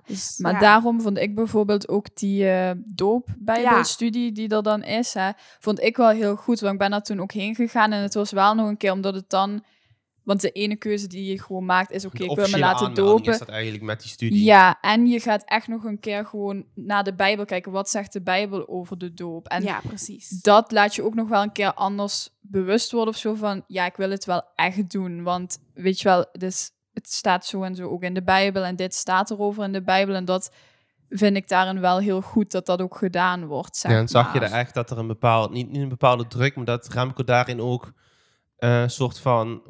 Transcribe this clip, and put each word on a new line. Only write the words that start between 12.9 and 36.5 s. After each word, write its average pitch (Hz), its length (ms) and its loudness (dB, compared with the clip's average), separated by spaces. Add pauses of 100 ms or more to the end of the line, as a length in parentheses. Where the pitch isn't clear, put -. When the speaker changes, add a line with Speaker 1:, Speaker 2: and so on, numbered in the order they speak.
Speaker 2:
dopen." 117 160 2
Speaker 3:
is 220 60 0
dat 120 100 -12
eigenlijk 110 360 -6
met 107 160 -4
die - 100 -16
studie. 117 340 2
Speaker 2:
Ja, 190 360 8
en 226 260 4
je 240 140 2
gaat 214 240 0
echt 226 240 -2
nog 226 160 -10
een 214 160 -8
keer 208 260 -6
gewoon 202 380 -6 (100)
naar 202 300 -2
de 190 100 -4
Bijbel 202 300 0
kijken. 185 280 -6
Wat 196 180 -4
zegt 202 220 -4
de 196 100 -8
Bijbel 196 460 -2
over 180 300 -10
de 175 160 -10
doop? 170 340 -12
En 190 140 -2
Speaker 1:
Ja, 196 240 -4
precies. - 420 -12
Speaker 2:
dat 208 440 4
laat 214 220 2
je - 100 -6
ook 220 100 -2
nog 226 140 -4
wel 208 140 2
een 208 100 -4
keer 202 220 -2
anders 202 540 -4 (120)
bewust 196 520 -2
worden 220 220 -2
of - 60 -10
zo 214 140 -4
van, 208 320 -4
"Ja, 185 200 -4
ik 185 100 -8
wil 190 140 -2
het 196 140 -6
wel 175 180 -2 (120)
echt 185 360 -2
doen." 180 320 -6
Want 180 360 -4 (160)
weet 185 260 -2
je 208 80 2
wel, 180 240 4
dus 185 380 -8 (220)
het - 200 -14
staat 185 340 0
zo 190 160 -6
en 185 120 -6
zo 180 140 -10
ook 180 140 -6
in 180 120 -4
de 185 80 -2
Bijbel 190 420 2
en 180 120 -4
dit 185 180 -4
staat 185 360 0
erover 208 340 -4
in 196 80 -6
de 190 100 -4
Bijbel. 190 320 2
En 185 100 -4
dat 185 280 -2 (560)
vind 202 280 2
ik 196 120 -4
daarin 190 320 2
wel 180 180 4
heel 190 220 0
goed 208 300 0
dat 185 160 -4
dat 180 160 0
ook 185 140 -6
gedaan 180 500 0
wordt, 147 300 -8
zeg - 140 -2
Speaker 3:
Ja, 113 80 8
en 117 100 0
zag 123 240 4
je 165 80 0
Speaker 2:
maar. 107 100 0
Speaker 3:
er 107 80 -4
echt 123 160 -4
dat 120 160 -4
er 117 80 -6
een 113 80 -6
bepaald, 113 460 2
niet, 123 180 -6
niet 143 120 -4
een 135 60 -4
bepaalde 123 380 4
druk, 131 300 -2